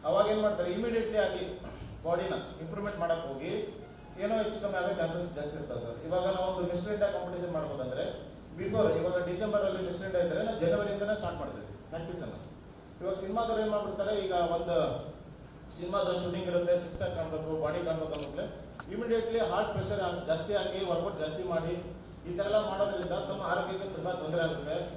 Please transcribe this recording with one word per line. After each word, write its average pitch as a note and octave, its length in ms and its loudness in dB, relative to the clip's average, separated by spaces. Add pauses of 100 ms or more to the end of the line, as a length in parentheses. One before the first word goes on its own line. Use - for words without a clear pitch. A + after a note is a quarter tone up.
ಅವಾಗ G3+ 220 6
ಏನ್ G#3+ 140 4
ಮಾಡ್ತಾರೆ, F3+ 300 2
immediately A3 460 2
ಆಗಿ F3+ 440 0 (440)
ಬಾಡಿನ F3 280 2 (280)
improvement F#3+ 380 -4
ಮಾಡಕ್ E3 280 2
ಹೋಗಿ D3+ 560 -4 (360)
ಏನೋ G#3+ 160 2
ಹೆಚ್ಚು G#3+ 260 0
ಕಮ್ಮಿ F#3+ 160 0
ಆಗೋ F3 180 2
chances E3 400 0
ಜಾಸ್ತಿ D3 220 -6
ಇರ್ತವೆ B2 240 -4
ಸರ್. A#2 240 -6
ಇವಾಗ F3+ 200 2
ನಾವು F#3 280 2
ಒಂದು F3 200 0
Mister F#3 200 0
India G3+ 180 4
competition F3+ 420 -2
ಮಾಡ್ಬೇಕಂದ್ರೆ C#3 840 -4 (220)
before, G3+ 400 4
ಇವಾಗ F3+ 260 2
December G3+ 360 2
ಅಲ್ಲಿ F#3 220 2
Mister F3+ 220 -4
India F3+ 180 2
ಇದ್ರೆ F3 200 2
ನಾವು A3 160 0
ಜನವರಿಯಿಂದನೇ G3+ 560 2
start - 240 -4
ಮಾಡ್ತೀವಿ - 260 -6 (240)
practice E3 340 -6
ಅನ್ನ. G#3+ 100 -6 (680)
ಇವಾಗ F#3 140 0
ಸಿನಿಮಾದವ್ರು G#3+ 460 2
ಏನ್ G#3+ 100 2
ಮಾಡ್ಬಿಡ್ತಾರೆ, G#3 480 0
ಈಗ F#3+ 120 0
ಒಂದು E3+ 460 2 (920)
ಸಿನಿಮಾದ F3+ 540 0
shooting F3+ 240 -2
ಇರುತ್ತೆ, F3 320 4
ಸಿಕ್ಸ್ - 180 -4
ಪ್ಯಾಕ್ F3 180 0
ಕಾಣ್ಬೇಕು, D#3 480 -2
body E3+ 220 0
ಕಾಣ್ಬೇಕು D#3 280 0
ಅಂದ್ಮೇಲೆ - 540 -6 (240)
immediately A3+ 480 2
heart G#3+ 320 2
ಪ್ರೆಷರ್ F#3 560 0
ಜಾಸ್ತಿ D#3+ 260 2
ಆಗಿ F#3+ 320 2
workout E3+ 340 0
ಜಾಸ್ತಿ D#3 240 -2
ಮಾಡಿ E3+ 300 0 (560)
ಈ F3 80 -2
ಥರ G3 60 2
ಎಲ್ಲ G#3 260 4
ಮಾಡೋದ್ರಿಂದ F3+ 420 2
ತಮ್ಮ - 320 -2
ಆರೋಗ್ಯಕ್ಕೆ - 520 -2
ತುಂಬಾ E3 160 -2
ತೊಂದರೆ D#3+ 300 0
ಆಗುತ್ತೆ. D3 340 0 (220)